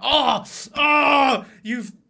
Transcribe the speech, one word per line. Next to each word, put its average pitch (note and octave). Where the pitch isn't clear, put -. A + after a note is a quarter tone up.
Oh, B3+
oh, C#4+
you've G#3+